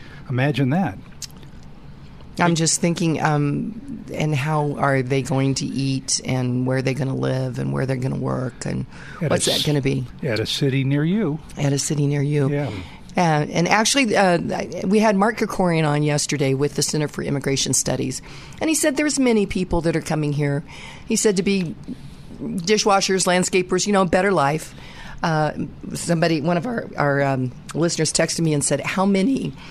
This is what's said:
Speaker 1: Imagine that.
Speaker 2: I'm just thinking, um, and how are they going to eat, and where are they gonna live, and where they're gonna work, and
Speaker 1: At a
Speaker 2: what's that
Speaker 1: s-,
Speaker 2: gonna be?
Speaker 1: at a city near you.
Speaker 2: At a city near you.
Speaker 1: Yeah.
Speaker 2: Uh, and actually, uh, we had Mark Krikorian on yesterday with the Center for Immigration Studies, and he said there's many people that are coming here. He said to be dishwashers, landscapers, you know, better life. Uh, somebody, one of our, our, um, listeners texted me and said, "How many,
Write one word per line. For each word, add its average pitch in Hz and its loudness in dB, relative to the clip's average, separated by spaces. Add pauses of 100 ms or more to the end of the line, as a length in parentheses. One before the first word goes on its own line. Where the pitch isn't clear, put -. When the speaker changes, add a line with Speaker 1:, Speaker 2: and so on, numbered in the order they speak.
(300)
Speaker 1:
Imagine 131 2
that. 151 0 (1400)
Speaker 2:
I'm 170 4
just 160 0
thinking, 170 2
um, 147 -2
and 151 0
how 147 0
are 135 2
they 135 0
going 135 2
to 139 -4
eat, 135 -2
and 127 0
where 131 2
are 131 2
they 131 0
gonna 131 -2
live, 131 -2
and 135 -2
where 139 0
they're 131 0
gonna 131 -2
work, 131 -4
and - -4 (320)
Speaker 1:
At - -6
a 156 -2
Speaker 2:
what's 175 2
that - 0
Speaker 1:
s-, - -2
Speaker 2:
gonna 147 2
be? 135 0 (180)
Speaker 1:
at 113 0
a 110 -2
city 135 0
near 139 2
you. 165 0 (180)
Speaker 2:
At 139 2
a 143 2
city 143 0
near 143 0
you. 143 2
Speaker 1:
Yeah. 143 0 (480)
Speaker 2:
Uh, 156 4
and 170 2
actually, 220 2
uh, 180 6 (460)
we 202 4
had 208 4
Mark 214 2
Krikorian 175 2
on 147 2
yesterday 147 2
with 143 0
the 151 0
Center 147 0
for - -8
Immigration 139 0
Studies, 131 -2 (400)
and 311 2
he 320 2
said 302 2
there's 302 0
many 226 4
people 180 -2
that 160 2
are 151 0
coming 151 -2
here. 143 0 (420)
He 226 0
said 208 4
to 196 2
be 185 0 (640)
dishwashers, 190 2
landscapers, 180 2
you 202 2
know, 190 6
better 185 2
life. 156 2 (480)
Uh, 156 2 (420)
somebody, 165 2
one 170 2
of 175 0
our, 233 -4 (100)
our, 143 4
um, 131 2 (240)
listeners 160 0
texted - 0
me 165 2
and 143 2
said, 143 0
"How - 0
many, 196 2 (180)